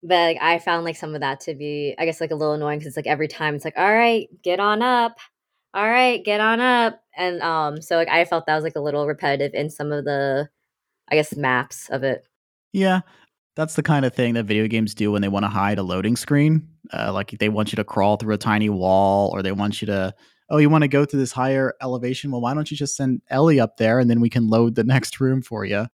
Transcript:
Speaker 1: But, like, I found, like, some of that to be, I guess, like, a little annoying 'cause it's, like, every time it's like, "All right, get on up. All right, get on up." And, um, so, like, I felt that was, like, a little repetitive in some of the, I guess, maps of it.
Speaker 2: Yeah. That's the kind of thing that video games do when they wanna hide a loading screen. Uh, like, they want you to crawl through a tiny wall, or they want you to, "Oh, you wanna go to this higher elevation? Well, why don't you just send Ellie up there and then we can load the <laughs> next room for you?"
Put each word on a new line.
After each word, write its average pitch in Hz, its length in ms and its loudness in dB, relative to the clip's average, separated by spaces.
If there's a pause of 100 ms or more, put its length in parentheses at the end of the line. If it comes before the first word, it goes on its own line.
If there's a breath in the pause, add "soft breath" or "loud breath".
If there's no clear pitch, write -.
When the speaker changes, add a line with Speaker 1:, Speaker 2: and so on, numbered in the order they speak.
Speaker 1:
But, 170 320 4
like, - 60 -12
I 165 180 2
found, 170 260 0
like, 165 120 -6
some 156 180 -8
of 143 60 -6
that 139 200 -2
to 156 140 -8
be, 147 420 -6
I 165 80 -2
guess, 165 160 -2
like, 156 100 -4
a 160 40 -2
little 151 180 0
annoying 151 260 -2
'cause 151 80 -12
it's, 135 100 -8
like, 147 100 -6
every 151 220 0
time 151 260 -4
it's 143 100 -8
like, 156 120 -6
"All 196 160 4
right, 233 340 2 (160)
get 180 160 0
on 208 240 0
up. 240 340 0 (560)
All 202 160 0
right, 247 340 2
get 208 180 0
on 226 180 2
up." 240 420 2 (160)
And, 180 240 -4
um, 156 400 -2
so, 170 140 -2
like, 165 140 2
I 170 160 4
felt 165 200 -2
that 156 100 2
was, 156 80 -2
like, 160 120 -6
a 151 60 -4
little 147 260 -2
repetitive 143 480 -2
in 151 160 -4
some 147 200 -8
of 147 140 -4
the, 139 440 -2 (600)
I - 60 0
guess, 151 200 0
maps 131 540 -2
of 131 140 -4
it. 131 220 -2 (480)
Speaker 2:
Yeah. 190 280 2 (540 soft breath)
That's 156 200 -4
the 151 80 0
kind 143 220 2
of 123 100 0
thing 120 200 2
that 117 100 -2
video 107 220 2
games 107 280 -2
do 104 160 0
when 104 100 0
they 98 80 0
wanna 101 200 0
hide 101 300 0
a 95 40 -4
loading 92 320 -2
screen. 151 520 2 (260)
Uh, 101 200 -4
like, 98 260 -6
they 107 100 -6
want 107 220 -2
you - 60 -6
to 107 60 -4
crawl 101 340 0
through 107 160 -4
a 104 40 -2
tiny 107 320 0
wall, 98 640 2
or 95 100 -6
they 95 80 -4
want 101 300 -4
you 110 60 -6
to, 95 260 -4 (360 soft breath)
"Oh, 151 80 2
you 147 140 6
wanna 151 160 4
go 143 180 2
to 143 120 -4
this 131 140 -2
higher 131 500 -2
elevation? 127 500 -6
Well, 123 100 -4
why 120 140 -2
don't 151 160 -4
you 147 60 -8
just 139 200 -6
send 131 320 -2
Ellie 143 300 4
up 113 180 0
there 113 220 4
and 120 100 4
then 117 120 4
we 117 80 4
can 117 200 0
load 117 260 4
the 117 80 0
<laughs> - 20 2
next 131 360 0
room 131 220 0
for 107 220 -8
you?" 104 280 -2